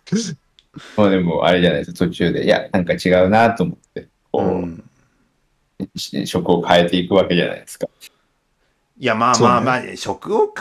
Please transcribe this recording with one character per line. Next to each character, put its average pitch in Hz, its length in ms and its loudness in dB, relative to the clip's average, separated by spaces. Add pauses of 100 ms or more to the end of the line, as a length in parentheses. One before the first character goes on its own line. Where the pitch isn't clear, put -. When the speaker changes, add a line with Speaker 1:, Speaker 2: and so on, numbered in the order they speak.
(960)
Speaker 1:
ま 107 60 4
あ 98 80 4
で 95 80 2
も、 87 260 0
あ 87 80 4
れ 90 80 2
じ 87 60 4
ゃ - 20 4
な 76 60 0
い 71 60 -2
で - 40 -10
す 85 60 -14
か、 - 80 -18
途 87 100 0
中 82 240 -2
で。 71 120 -4
い - 20 2
や、 - 240 2
な 98 80 0
ん 87 60 -2
か 87 80 -2
違 90 160 -2 (140)
う 92 60 4
な 110 220 4
と - 120 -4
思 87 120 -4
っ - 20 -18 (160)
て、 - 140 -14 (240)
こ 147 100 -2
う、 101 60 -2
Speaker 2:
う - 20 0 (160)
ん。 82 180 -14 (1120)
Speaker 1:
し-、 - 300 -8
職 87 240 -4
を 87 140 0
変 87 220 4
え - 40 -4
て 92 80 0
い 87 100 -2
く 95 60 -2
わ 92 140 4
け 87 80 -2
じ 82 80 2
ゃ 64 40 -2
な 50 100 -10
い - 20 -18
で - 80 -20
す - 100 -20
か。 - 100 -8 (1120)
Speaker 2:
い - 80 -10
や、 113 100 0
ま 120 180 2
あ 113 60 2
ま 120 180 4
あ 117 40 0
ま 127 120 0
あ、 123 60 -2
Speaker 3:
そ - 40 -8
う - 40 -14
ね。 95 100 -14
Speaker 2:
職 110 400 -6
を 415 240 0